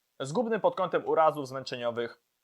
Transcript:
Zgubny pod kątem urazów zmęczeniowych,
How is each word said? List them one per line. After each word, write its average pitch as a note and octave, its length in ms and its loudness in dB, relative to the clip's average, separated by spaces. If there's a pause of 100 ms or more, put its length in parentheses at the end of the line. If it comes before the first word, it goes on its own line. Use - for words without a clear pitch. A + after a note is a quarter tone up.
(200)
Zgubny G#3+ 400 -2
pod F3+ 160 2
kątem F3+ 300 -2
urazów D3+ 420 4
zmęczeniowych, A#2+ 720 -6 (220)